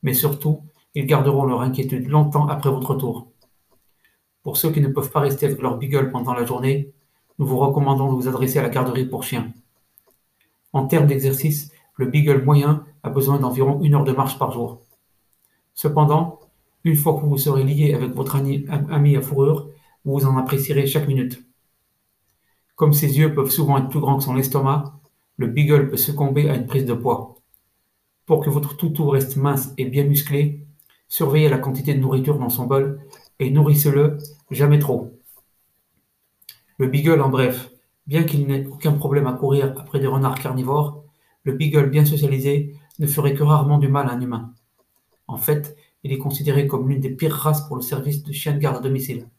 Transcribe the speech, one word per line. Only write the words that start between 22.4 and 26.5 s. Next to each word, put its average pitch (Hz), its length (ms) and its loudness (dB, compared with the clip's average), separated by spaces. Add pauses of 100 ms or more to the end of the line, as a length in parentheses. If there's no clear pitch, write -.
Comme 151 120 6
ses 143 260 2
yeux 156 160 4
peuvent 135 160 0
souvent 139 260 2
être 135 120 -2
plus 151 100 -2
grands 135 180 2
que 139 60 -2
son 131 140 -2
estomac, 139 600 -2 (380)
le 127 80 -4
beagle 143 420 4
peut - 100 -4
succomber 143 520 0
à 135 60 0